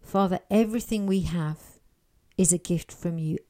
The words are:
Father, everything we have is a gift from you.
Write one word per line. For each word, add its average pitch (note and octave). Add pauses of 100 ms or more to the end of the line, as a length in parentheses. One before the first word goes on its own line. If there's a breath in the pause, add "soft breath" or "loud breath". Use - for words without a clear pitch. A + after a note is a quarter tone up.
Father, F#3+ (120)
everything G#3+
we F#3+
have D#3 (800)
is F3+
a F3
gift E3+
from E3+
you. D#3 (140)